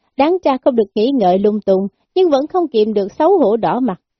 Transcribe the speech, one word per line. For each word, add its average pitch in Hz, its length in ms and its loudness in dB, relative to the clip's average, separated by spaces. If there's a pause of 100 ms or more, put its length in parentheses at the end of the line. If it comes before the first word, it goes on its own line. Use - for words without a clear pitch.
(160)
đáng 320 280 0
ra 277 200 0
không 269 120 0
được 214 180 0
nghĩ 220 200 0
ngợi 190 240 2
lung 208 280 0
tung, 190 200 0 (280)
nhưng 370 160 2
vẫn 277 160 0
không 349 220 -4
kiềm 214 260 0
được 202 140 -2 (100)
xấu 349 200 2
hổ 233 180 2
đỏ 202 240 -2
mặt. 220 200 -4 (200)